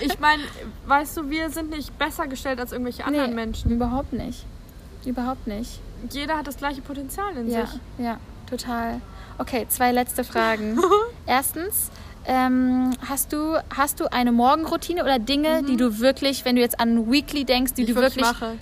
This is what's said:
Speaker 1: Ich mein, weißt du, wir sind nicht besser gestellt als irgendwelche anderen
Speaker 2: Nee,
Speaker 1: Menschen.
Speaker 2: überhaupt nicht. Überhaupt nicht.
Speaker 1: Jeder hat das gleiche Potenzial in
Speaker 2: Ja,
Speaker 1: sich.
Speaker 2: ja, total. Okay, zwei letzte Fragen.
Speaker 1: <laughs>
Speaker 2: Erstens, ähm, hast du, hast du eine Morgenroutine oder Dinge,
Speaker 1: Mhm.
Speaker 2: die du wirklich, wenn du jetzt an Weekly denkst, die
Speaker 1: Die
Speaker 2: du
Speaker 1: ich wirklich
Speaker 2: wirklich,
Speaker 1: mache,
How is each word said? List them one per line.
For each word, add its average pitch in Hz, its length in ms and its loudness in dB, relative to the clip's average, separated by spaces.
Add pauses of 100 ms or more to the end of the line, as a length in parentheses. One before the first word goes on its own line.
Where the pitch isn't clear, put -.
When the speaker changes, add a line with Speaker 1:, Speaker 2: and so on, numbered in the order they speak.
Speaker 1:
Ich - 180 0
mein, 302 200 6 (480)
weißt 285 300 2
du, 285 120 -4
wir 320 200 -2
sind 311 200 -6
nicht 311 300 -8
besser 302 280 -2
gestellt 262 340 -4
als 247 100 -8
irgendwelche 247 320 -6
anderen 277 280 0
Speaker 2:
Nee, 233 40 -4
Speaker 1:
Menschen. 226 360 -2
Speaker 2:
überhaupt 240 420 -2
nicht. - 320 -6 (600)
Überhaupt 254 420 -4
nicht. 214 340 -8 (300)
Speaker 1:
Jeder 302 260 -4
hat 302 100 -4
das 269 100 -8
gleiche 285 240 -4
Potenzial 285 540 -6
in 233 160 -4
Speaker 2:
Ja, 226 140 0
Speaker 1:
sich. - 140 -10 (180)
Speaker 2:
ja, 233 200 -4 (320)
total. 233 520 -4 (360)
Okay, 247 300 -2
zwei 247 240 4
letzte 247 320 2
Fragen. 226 560 2 (240)
Speaker 1:
<laughs> 466 220 -8
Speaker 2:
Erstens, 311 640 0 (340)
ähm, 254 640 4 (160)
hast 277 260 -2
du, 311 280 0 (140)
hast 277 240 2
du 320 120 0
eine 247 200 4
Morgenroutine 311 720 4
oder 262 160 4
Dinge, 294 420 2
Speaker 1:
Mhm. 285 40 0
Speaker 2:
die 262 120 2
du 220 220 2
wirklich, 269 460 2
wenn 247 100 4
du 247 60 6
jetzt 240 180 2
an 233 320 4
Weekly 285 320 2
denkst, 254 300 2
die 247 120 2
Speaker 1:
Die 233 80 2
Speaker 2:
du 254 60 2
Speaker 1:
ich 247 60 6
wirklich 247 200 2
Speaker 2:
wirklich, 233 160 2
Speaker 1:
mache, 226 200 -6